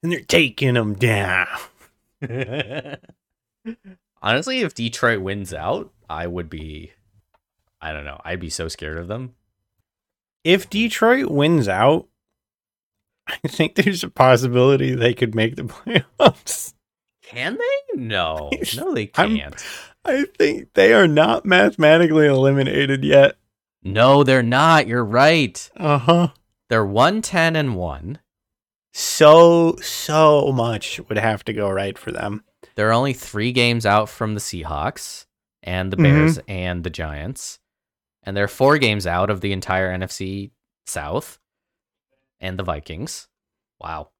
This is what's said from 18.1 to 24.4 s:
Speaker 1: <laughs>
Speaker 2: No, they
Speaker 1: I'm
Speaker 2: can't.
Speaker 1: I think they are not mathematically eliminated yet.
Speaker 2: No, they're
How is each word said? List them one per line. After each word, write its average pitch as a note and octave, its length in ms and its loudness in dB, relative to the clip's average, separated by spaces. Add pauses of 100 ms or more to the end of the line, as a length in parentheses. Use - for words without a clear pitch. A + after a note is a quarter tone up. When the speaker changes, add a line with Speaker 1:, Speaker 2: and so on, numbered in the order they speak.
Speaker 1:
<laughs> - 120 -8
Speaker 2:
No, E4+ 180 -6
they G#2+ 220 -4
Speaker 1:
I'm G#3 220 0
Speaker 2:
can't. C#2+ 180 -10 (480)
Speaker 1:
I C#4 200 -2 (140)
think E4+ 360 -2
they G3+ 200 6
are G3+ 140 6
not D#3 380 2
mathematically E3 840 4
eliminated C#3 760 2
yet. C#3+ 340 6 (460)
Speaker 2:
No, B2 400 4
they're C3 200 4